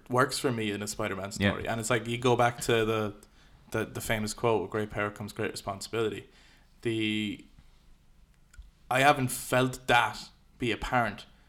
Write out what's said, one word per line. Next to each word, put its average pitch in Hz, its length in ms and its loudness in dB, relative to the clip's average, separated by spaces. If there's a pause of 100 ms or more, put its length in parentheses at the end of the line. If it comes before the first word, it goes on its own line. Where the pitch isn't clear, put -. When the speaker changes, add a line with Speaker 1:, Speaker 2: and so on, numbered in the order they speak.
Speaker 1:
works 131 300 2
for 135 120 0
me 110 200 -2
in 101 120 -2
a 101 40 -8
Spider-Man 98 520 -4
Speaker 2:
Yeah. 101 120 4
Speaker 1:
story. - 160 -4
And 117 120 -2
it's 110 100 -4
like, 117 180 0
you 117 120 -2
go 123 160 4
back 120 260 2
to 113 240 4
the, 107 280 0 (580)
the, 110 140 0
the 127 160 -8
famous 107 320 -2
quote, 113 280 2
"With 95 100 -6
great 107 200 -4
power 104 180 -2
comes 101 240 -10
great - 180 -4
responsibility." 98 760 -6 (580)
The, 107 640 -2 (1400)
I 127 120 2
haven't 139 280 6
felt - 580 0
that 117 420 2 (300)
be 120 120 0
apparent 110 540 -2 (240)